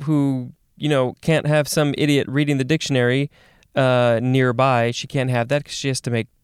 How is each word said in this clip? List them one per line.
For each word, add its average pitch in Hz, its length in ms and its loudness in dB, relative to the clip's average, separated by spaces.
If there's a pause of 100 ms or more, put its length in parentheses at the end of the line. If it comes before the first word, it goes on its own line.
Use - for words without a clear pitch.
who, 139 500 -2 (240)
you 147 100 -4
know, 131 320 0
can't 156 260 0
have 147 220 2
some 147 300 0
idiot 147 280 2
reading 143 300 0
the 135 80 -2
dictionary, 135 680 0 (440)
uh, 123 480 2
nearby. 127 680 2
She - 160 -8
can't 131 240 -2
have 120 180 -2
that 143 160 -2
'cause - 80 -18
she - 160 -6
has 127 140 -2
to 123 80 -6
make 117 160 -2 (160)